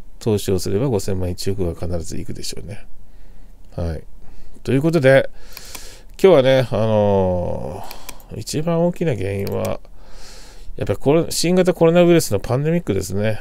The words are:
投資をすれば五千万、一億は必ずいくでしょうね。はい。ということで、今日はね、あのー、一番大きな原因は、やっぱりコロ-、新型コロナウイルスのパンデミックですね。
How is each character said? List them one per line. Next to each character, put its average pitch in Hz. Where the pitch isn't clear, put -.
投 107
資 -
を 92
す 95
れ 98
ば 139
五 104
千 95
万、 90
一 92
億 92
は 82
必 90
ず -
い -
く -
で -
し -
ょ -
う -
ね。 -
は 82
い。 -
と -
い 131
う 135
こ 165
と 165
で、 135
今 190
日 156
は 131
ね、 131
あ 113
の 92
ー、 -
一 -
番 170
大 175
き 180
な 139
原 98
因 98
は、 101
や -
っ -
ぱ 104
り 98
コ 135
ロ-、 165
新 175
型 180
コ 165
ロ 165
ナ 175
ウ 170
イ -
ル 165
ス -
の 98
パ -
ン 143
デ 160
ミ 175
ッ 170
ク 104
で 95
す 95
ね。 104